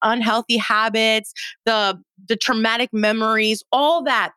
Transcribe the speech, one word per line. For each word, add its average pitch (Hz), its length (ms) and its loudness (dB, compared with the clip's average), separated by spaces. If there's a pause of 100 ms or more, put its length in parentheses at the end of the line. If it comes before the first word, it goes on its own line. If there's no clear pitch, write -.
unhealthy 233 560 0
habits, 220 760 0 (320)
the 226 140 2
uh, 196 160 0 (340)
the 226 80 -2
traumatic 226 560 0
memories, 220 800 0
all 294 320 2
that, 226 340 -2